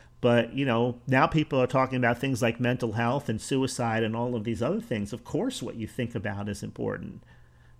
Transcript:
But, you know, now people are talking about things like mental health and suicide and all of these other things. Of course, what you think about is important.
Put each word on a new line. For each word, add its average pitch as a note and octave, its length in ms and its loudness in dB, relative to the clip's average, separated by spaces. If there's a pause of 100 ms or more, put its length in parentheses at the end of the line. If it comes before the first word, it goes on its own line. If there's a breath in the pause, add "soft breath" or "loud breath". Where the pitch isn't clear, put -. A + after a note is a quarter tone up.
(200 loud breath)
But, A#2+ 340 4
you C#3 120 0
know, A#2+ 420 2
now C3 180 6
people D3+ 340 2
are B2+ 60 4
talking C3 320 2
about A#2+ 220 2
things C3 240 0
like A#2 160 2
mental B2 320 0
health A#2+ 360 0
and A2 140 -2
suicide B2+ 640 0
and A2 120 0
all A#2+ 200 -2
of G#2+ 80 -4
these A2+ 180 -4
other F#3 180 0
things. G#2 340 -4
Of A2+ 100 -10
course, G3+ 400 -4
what A2+ 140 -8
you A2 100 -6
think A#2+ 260 -4
about G2+ 340 -4
is G2+ 140 -6
important. G#2+ 600 -8 (560 soft breath)